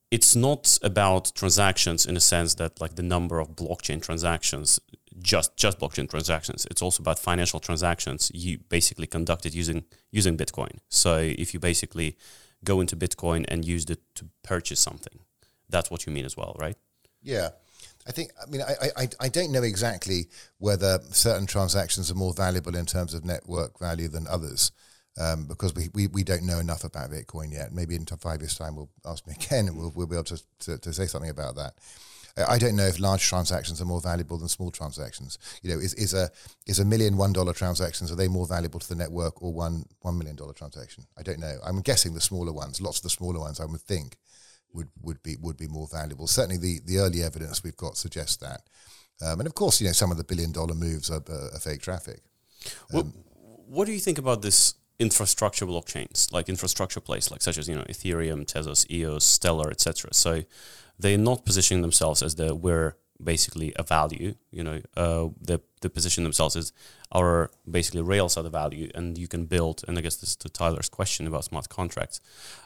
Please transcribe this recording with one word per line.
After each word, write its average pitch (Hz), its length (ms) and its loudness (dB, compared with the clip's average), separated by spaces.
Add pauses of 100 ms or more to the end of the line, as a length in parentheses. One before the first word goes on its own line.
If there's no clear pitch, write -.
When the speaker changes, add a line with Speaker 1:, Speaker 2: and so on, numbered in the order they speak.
Speaker 1:
it's - 260 6
not - 460 4
about 95 540 4
transactions 92 680 4
in 87 120 0
a - 20 0
sense 85 360 4
that, - 260 -4
like, 82 140 -6
the 87 80 -2
number 87 360 0
of 78 160 -4
blockchain 80 460 -4
transactions, 82 760 2 (420)
just, 85 360 2
just 98 240 4
blockchain 73 300 -2
transactions. - 600 -2
It's - 120 0
also 87 200 0
about 80 160 2
financial 87 440 0
transactions 82 720 0
you 87 240 -4
basically - 500 0
conducted 82 460 -2
using, 82 320 -2 (260)
using 95 240 4
Bitcoin. - 440 -4 (100)
So 82 280 6
if 80 360 0
you 82 80 -6
basically 82 560 0 (480)
go 95 160 4
into 85 160 -2
Bitcoin 85 500 0
and 82 160 -2
used 82 260 -2
it 80 120 -6 (140)
to 85 100 -12 (180)
purchase - 380 -2
something, - 380 -4 (500)
that's 85 200 0
what 85 160 -8
you 78 60 -6
mean 69 140 -4
as 69 100 -10
well, - 240 -8
right? 78 160 -6 (460)
Speaker 2:
Yeah. 98 300 -2 (540)
I 123 60 -12
think, - 200 -8 (140)
I 139 40 -20
mean, 139 120 -6
I, 139 200 -2
I, 131 220 0
I, 127 40 0 (140)
I 131 80 0
don't 165 240 0
know 123 100 4
exactly 95 640 0 (320)
whether 95 420 4 (120)
certain 98 340 4
transactions 92 680 0
are 90 40 -4
more 92 180 2
valuable 90 420 0
in 85 100 -2
terms 85 280 -2
of 80 100 -8
network 85 560 -4
value 82 300 -4
than 80 180 -6
others, 78 460 0 (460)
um, 80 260 -2
because 87 300 -4
we, 80 180 -4
we, 101 140 0
we 95 160 -2
don't 90 200 0
know 87 160 -2
enough 82 240 -4
about 71 280 -10
Bitcoin 76 400 -10
yet. 67 220 -8
Maybe 85 220 -4
in 80 100 -6
t-, - 140 -10
five 80 220 -6
years' - 160 -6
time, 78 180 -8
we'll 73 140 -14 (160)
ask 82 220 -12
me 73 60 -10
<laughs> - 60 -14
again, 117 280 2
and 80 100 -4
we'll, 82 180 -6
we'll 85 120 -2
be 85 80 -4
able 85 100 -2
to, 82 160 -8 (180)
to, 80 180 -8
to 85 160 -8
say 92 120 -2
something 80 240 -6
about 71 260 -6
that. 73 180 -8 (640)
I, - 160 4
I 123 40 6
don't 120 180 4
know 98 120 6
if 85 120 2
large 98 220 4
transactions 87 600 0
are 90 40 -2
more 87 160 0
valuable 85 360 -2
than 82 100 -6
small 87 240 -4
transactions. 69 640 -10 (240)
You 90 100 -4
know, 78 80 0
is, 90 160 -2
is 95 180 0
a, 92 160 2 (360)
is 98 140 0
a 98 60 6
million 104 320 6
one 98 160 6
dollar 90 200 2
transactions, 87 580 -2
are 82 40 -4
they 92 120 2
more 90 200 2
valuable 85 320 -2
to - 80 -10
the 87 80 -6
network 82 460 -4
or 87 120 -6
one, 82 320 -2 (160)
one 87 160 -2
million 76 180 -6
dollar 71 180 -14
transaction? 69 520 -16 (120)
I 78 60 -16
don't 82 160 -6
know. 76 260 -8
I'm 95 160 -2
guessing 92 320 2
the 80 80 -4
smaller 87 320 -2
ones, 71 260 -8
lots 87 180 -4
of - 60 -4
the 87 60 -6
smaller 87 300 -2
ones, 76 200 -8
I 80 60 -6
would 80 160 -8
think, 78 360 -6 (560)
would, 82 140 -8 (140)
would 80 220 -10
be, 78 180 -8
would 80 160 -8
be 80 100 -10
more 78 200 -10
valuable. 76 400 -8
Certainly 101 300 2
the, 87 280 -2
the 92 140 2
early 87 220 4
evidence 80 400 -6
we've 80 140 -10
got 80 220 -8
suggests - 400 -4
that. 67 240 -12 (600)
Um, 80 180 -2
and 151 60 -4
of 160 60 -8
course, - 280 4
you 101 60 2
know, 85 60 2
some 90 180 4
of 82 60 0
the 82 60 -4
billion 82 300 -2
dollar 82 200 -4
moves 82 380 -2
are, 80 180 -4
uh, 71 240 -10
are 67 60 -10
fake 76 220 -6
traffic. 90 400 -8 (720)
Speaker 1:
What, 160 140 2
Speaker 2:
Um, 147 80 -10 (540)
Speaker 1:
what 160 180 2
do 220 60 -2
you 208 80 -2
think 170 180 0
about 127 240 2
this - 340 6 (220)
infrastructure 107 680 2
blockchains, - 640 -2
like 85 180 0
infrastructure 92 520 -2
plays, - 280 -2
like - 120 -6
such 85 160 0
as, 76 100 -6
you 82 80 -2
know, 73 80 -4
Ethereum, 82 640 -2
Tezos, 78 440 0
eos, 78 340 0
Stellar, 80 460 6
et - 120 -2
cetera? - 320 0
So 82 300 4 (540)
they're 101 200 6
not 117 280 4
positioning 92 360 4
themselves 82 400 4
as 78 140 0
the, 80 200 0
we're 82 400 2 (280)
basically 80 520 0
a 82 80 -4
value, 80 520 0 (160)
you 82 120 -8
know, 78 180 -4 (160)
uh, 82 300 2 (120)
they, 87 180 0 (240)
they 92 80 -2
position 87 340 0
themselves 78 320 2
as 82 180 -4 (380)
our, 87 380 4 (200)
basically 85 320 0
Rails 92 340 2
are 82 80 -4
the 82 60 -6
value 78 440 -4
and 85 240 -6
you 85 100 -8
can 85 180 -4
build, 82 420 0
and 85 100 -2
I 82 40 0
guess 82 160 -4
this - 140 -6
is - 60 -2
to - 120 -12
Tyler's 82 400 0
question - 380 -2
about 78 160 -2
smart 78 260 -8
contracts. - 500 -4 (460)